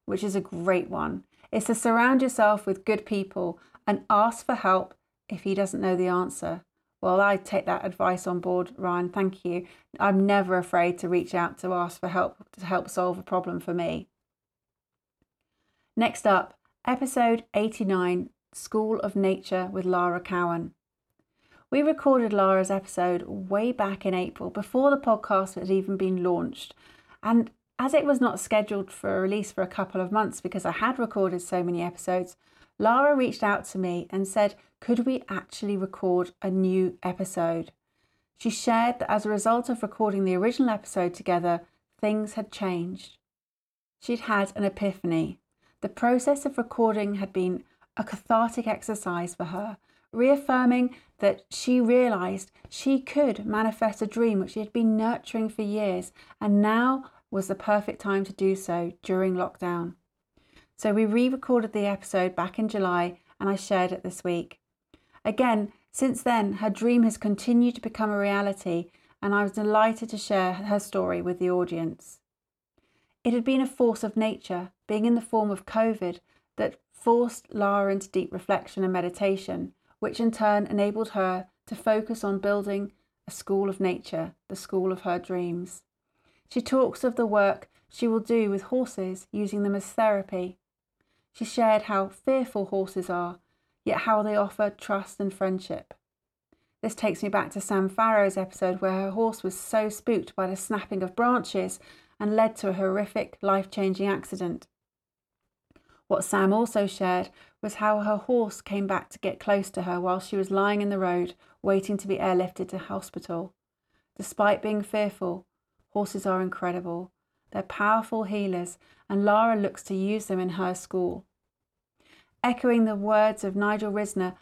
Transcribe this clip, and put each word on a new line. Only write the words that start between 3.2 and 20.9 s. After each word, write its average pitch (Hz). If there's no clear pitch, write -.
and 202
ask 220
for 247
help 185
if 180
he 196
doesn't 196
know 190
the 180
answer. 175
Well, 185
I 202
take 196
that 180
advice 180
on 180
board, 180
Ryan, 180
thank 190
you. 175
I'm 196
never 196
afraid 175
to 180
reach 175
out 170
to 185
ask 175
for 185
help, 180
to 185
help 180
solve 180
a 185
problem 180
for 175
me. 165
Next -
up, -
episode 240
eighty-nine, 190
School 220
of 202
Nature 190
with 190
Lara 175
Cowan. 175